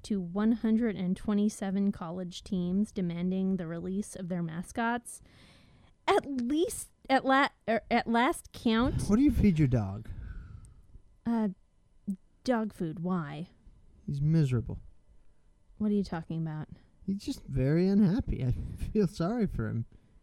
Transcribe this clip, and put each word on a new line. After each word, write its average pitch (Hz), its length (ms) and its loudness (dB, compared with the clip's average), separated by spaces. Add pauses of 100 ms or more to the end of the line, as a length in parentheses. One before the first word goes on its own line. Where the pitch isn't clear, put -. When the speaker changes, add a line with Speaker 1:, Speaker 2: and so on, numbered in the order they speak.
Speaker 1:
to 196 160 -2
one 196 320 2
hundred 220 420 2
and 180 220 -2
twenty-seven 202 720 0
college 180 540 -8
teams 185 480 0
demanding 185 640 0
the 175 100 -6
release 180 480 -6
of 185 140 -10
their 175 140 -2
mascots? 233 760 -4 (840)
At - 200 4
least, 285 640 -2 (220)
at 262 140 4
la-, 269 240 6 (200)
er, 226 120 2 (100)
at 240 160 2
last 240 460 0
count. 233 560 2
Speaker 2:
What 208 80 6
do 262 60 6
you 285 100 6
feed 202 260 4
your 151 80 6
dog? 110 420 -2 (1160)
Speaker 1:
Uh, 226 220 0 (960)
dog 220 280 0
food. 160 280 -6
Why? 165 480 -4 (580)
Speaker 2:
He's 143 140 -4
miserable. 135 580 2 (1000)
Speaker 1:
What 208 120 0
are 208 40 2
you 202 100 2
talking 165 360 -6
about? 156 280 -6 (360)
Speaker 2:
He's 196 200 -4
just - 240 -6
very 147 400 4
unhappy. 202 560 4
I 123 100 2 (200)
<laughs> - 180 -6
feel 208 160 4
sorry 196 400 -2
for 113 180 -4
him. 113 200 -4 (360)